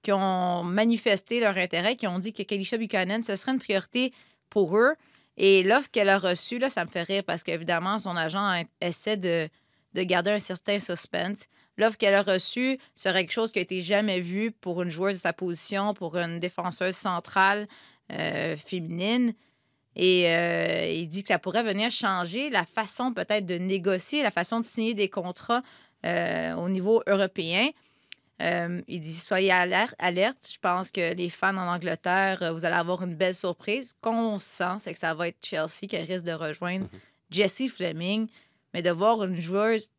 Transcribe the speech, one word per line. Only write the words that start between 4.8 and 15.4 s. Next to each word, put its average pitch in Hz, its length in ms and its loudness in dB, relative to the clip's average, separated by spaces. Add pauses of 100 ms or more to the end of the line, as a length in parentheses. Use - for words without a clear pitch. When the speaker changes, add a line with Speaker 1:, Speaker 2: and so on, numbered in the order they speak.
Speaker 1:
Et 190 260 8
l'offre 233 260 4
qu'elle 202 200 4
a 196 100 6
reçue, 180 400 -2
là, 262 100 0
ça 190 140 -4
me 170 60 -8
fait 175 140 -6
rire 196 220 -2
parce - 180 -4
qu'évidemment, 170 560 -2
son 175 180 -6
agent 165 280 -2
a-, 175 180 0 (180)
essaie 175 340 -2
de, 170 320 0 (460)
de 185 100 0
garder 180 280 2
un 208 80 2
certain 196 400 -2
suspense. 175 680 -6 (320)
L'offre 214 200 2
qu'elle 202 160 4
a 202 100 6
reçue 240 540 0 (160)
serait 190 280 0
quelque 165 100 -4
chose 220 220 -2
qui 202 60 0
a - 20 0
été 185 200 -4
jamais 202 380 2
vu 196 320 -2
pour 180 300 -6
une 175 100 -2
joueuse 190 240 -2
de 175 60 -6
sa 175 100 0
position, 196 640 -2